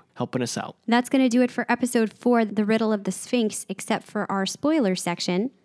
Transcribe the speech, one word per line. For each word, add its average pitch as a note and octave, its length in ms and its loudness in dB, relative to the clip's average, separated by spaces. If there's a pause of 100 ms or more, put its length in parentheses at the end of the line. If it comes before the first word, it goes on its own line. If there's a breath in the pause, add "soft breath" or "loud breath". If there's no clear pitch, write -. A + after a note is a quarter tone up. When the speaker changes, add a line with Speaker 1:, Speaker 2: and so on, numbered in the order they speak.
(140)
Speaker 1:
helping B2 300 -4
us - 140 -4
out. - 180 -8 (120)
Speaker 2:
That's A#3+ 220 2
gonna C4 200 4
do A#3+ 120 4
it B3 100 2
for - 180 -4
episode A#3+ 440 0
four, A#3 320 2
The G3+ 200 -2
Riddle A3 280 2
of G3+ 100 -4
the F#3+ 80 -4
Sphinx, G#3+ 560 -2
except - 380 -4
for - 260 -6
our G3 140 0
spoiler B3+ 500 2
section. F3+ 540 -2 (160)